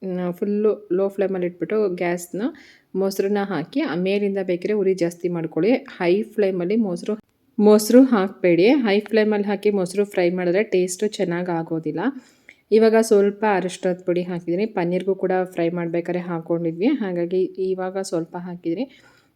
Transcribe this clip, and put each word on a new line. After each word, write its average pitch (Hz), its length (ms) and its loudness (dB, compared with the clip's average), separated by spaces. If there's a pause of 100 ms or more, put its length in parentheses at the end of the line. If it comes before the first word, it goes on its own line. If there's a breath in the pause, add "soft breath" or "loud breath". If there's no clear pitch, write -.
ಮ್, 180 280 -4
ಫುಲ್ಲು 208 580 -2
ಲೋ 196 180 0
ಫ್ಲೇಮಲ್ಲಿ 190 380 -2
ಇಟ್ಬಿಟ್ಟು 180 480 -2
ಗ್ಯಾಸ್ನ 180 460 -4 (540 loud breath)
ಮೊಸರನ್ನ 196 480 0
ಹಾಕಿ, 190 360 -6
ಆ 208 160 -4
ಮೇಲಿಂದ 196 480 -2
ಬೇಕಿದ್ರೆ 180 300 -2
ಉರಿ 190 200 0
ಜಾಸ್ತಿ 170 360 -4
ಮಾಡ್ಕೊಳ್ಳಿ. 170 420 -2
ಹೈ 196 520 0
ಫ್ಲೇಮಲ್ಲಿ 190 520 -2
ಮೊಸರು, 208 440 -2 (400)
ಮೊಸರು 214 440 8
ಹಾಕಬೇಡಿ. 190 680 4
ಹೈ 226 300 4
ಫ್ಲೇಮಲ್ಲಿ 208 480 2
ಹಾಕಿ 202 220 0
ಮೊಸರು 196 360 0
ಫ್ರೈ 185 240 0
ಮಾಡಿದ್ರೆ 180 340 0
ಟೇಸ್ಟು 185 440 0
ಚೆನ್ನಾಗಿ 180 440 -4
ಆಗೋದಿಲ್ಲ. 160 480 -4 (720 loud breath)
ಇವಾಗ 220 300 4
ಸ್ವಲ್ಪ 202 440 2 (100)
ಅರಿಶಿಣದ 180 500 -4
ಪುಡಿ 180 160 0
ಹಾಕಿದ್ದೀನಿ, 175 440 -4
ಪನ್ನೀರ್ಗೂ 185 500 -2
ಕೂಡ 190 160 -2 (220)
ಫ್ರೈ 170 160 0
ಮಾಡ್ಬೇಕಾದ್ರೆ 170 540 -4
ಹಾಕ್ಕೊಂಡಿದ್ವಿ, 170 640 -2
ಹಾಗಾಗಿ 185 560 -2
ಇವಾಗ 185 540 -4
ಸ್ವಲ್ಪ 180 400 -6
ಹಾಕಿದ್ದೀನಿ. 175 520 -8 (460 soft breath)